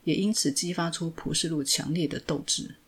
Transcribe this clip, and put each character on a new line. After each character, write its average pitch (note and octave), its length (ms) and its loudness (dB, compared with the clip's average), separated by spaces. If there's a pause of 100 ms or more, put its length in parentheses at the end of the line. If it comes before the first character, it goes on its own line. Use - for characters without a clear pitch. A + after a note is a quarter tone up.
也 D#3+ 120 2
因 G#3 180 2
此 - 180 2
激 F3 220 -2
发 E3+ 180 0
出 E3 200 -4
朴 D#3 220 -4
世 - 140 0
禄 D#3 160 0
强 - 300 0
烈 E3+ 120 2
的 - 140 -2
斗 - 260 -2
志。 - 300 -4 (120)